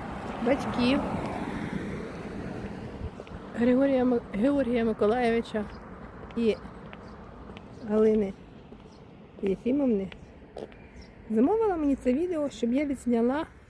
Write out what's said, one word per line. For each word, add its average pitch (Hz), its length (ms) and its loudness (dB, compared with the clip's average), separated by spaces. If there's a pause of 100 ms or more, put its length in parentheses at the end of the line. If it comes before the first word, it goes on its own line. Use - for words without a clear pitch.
(460)
батьків 247 540 2 (2500)
Григорія 254 500 4
Ми-, 240 160 4 (120)
Георгія 240 520 2
Миколайовича 226 800 2 (720)
і 226 180 4 (1300)
Галини 214 440 4 (1080)
Єфімовни, 208 680 2 (1200)
замовила 349 480 4
мені 285 180 2
це 254 180 2
відео, 311 360 0
щоб 240 240 0
я 285 120 2
відзняла 247 600 2 (240)